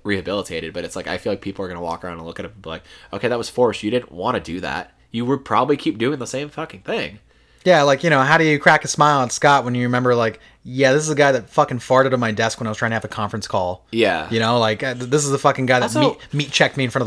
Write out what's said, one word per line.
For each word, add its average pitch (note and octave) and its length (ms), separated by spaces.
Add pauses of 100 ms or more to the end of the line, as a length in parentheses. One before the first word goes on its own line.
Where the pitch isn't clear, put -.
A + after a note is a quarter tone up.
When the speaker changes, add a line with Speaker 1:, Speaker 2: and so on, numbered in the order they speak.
Speaker 1:
rehabilitated, F2+ 680
but F2 100
it's - 100
like, F#2+ 140
I F2+ 100
feel G#2+ 140
like G2 80
people G2 240
are F2+ 40
gonna F2 120
walk E2+ 240
around F2 140
and E2 80
look E2 120
at F2+ 60
him - 80
and G2 100
be D#2+ 60
like, D#2+ 140 (300)
"Okay, G2+ 160
that A#2+ 100
was A2+ 100
forced. A#2 340
You G#2 80
didn't B2 220
wanna G2+ 280
do E2 200
that. E2 320 (180)
You A#2 140
would C3+ 220
probably B2+ 320
keep G#2 200
doing C3+ 200
the A#2 80
same D3 240
fucking D#3 320
thing." C#3+ 360 (460)
Speaker 2:
Yeah, E3+ 180
like, C#3+ 220
you E3+ 60
know, C#3 100
how D3 180
do D#3+ 60
you D3+ 160
crack D#3 240
a C3+ 40
smile D3 340
at A#2+ 100
Scott C#3+ 320
when B2 100
you B2 100
remember, B2 300
like, A2+ 240 (240)
"Yeah, C3 300
this D3+ 100
is D#3 60
the D3+ 80
guy C#3+ 160
that A#2 180
fucking C3+ 300
farted C3 320
on B2 80
my A2+ 120
desk A2+ 280
when A#2 60
I A2 40
was G#2+ 80
trying A#2 120
to A2+ 60
have G#2+ 80
a G#2+ 40
conference G#2+ 400
call." F#2 420
Speaker 1:
Yeah. F#2 400
Speaker 2:
You A2+ 100
know, A#2 200
like, A2 220
uh, C3 120
th-, B2 160
this D3 140
is C#3 60
the C#3 80
fucking C3+ 280
guy B2+ 140
that A#2+ 60
Speaker 1:
Also, A#2 140
Speaker 2:
meat, - 180 (160)
meat C#3+ 180
checked - 240
me C3+ 80
in A#2 60
front C3 120
of A2+ 40